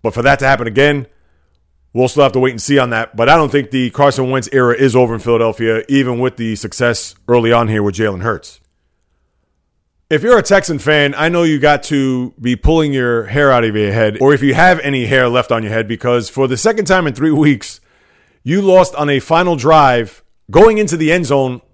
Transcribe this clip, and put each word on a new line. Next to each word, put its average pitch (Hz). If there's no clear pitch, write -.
But 110
for 117
that 139
to 139
happen 131
again, 135
we'll 123
still 147
have 123
to 131
wait 131
and 113
see 139
on 123
that, 113
but 117
I 160
don't 151
think 139
the 127
Carson 135
Wentz 131
era 123
is 123
over 123
in 110
Philadelphia, 113
even 127
with 127
the 113
success 117
early 117
on 117
here 107
with 101
Jalen 101
Hurts. 101
If 156
you're 233
a 202
Texan 185
fan, 147
I 156
know 175
you 156
got 147
to 131
be 123
pulling 156
your 120
hair 135
out 120
of 107
your 104
head, 107
or 139
if 139
you 139
have 170
any 135
hair 127
left 120
on 113
your 107
head, 110
because 120
for 135
the 123
second 220
time 180
in 135
three 156
weeks, 147
you 170
lost 185
on 147
a 139
final 170
drive 131
going 214
into 175
the 156
end 175
zone 131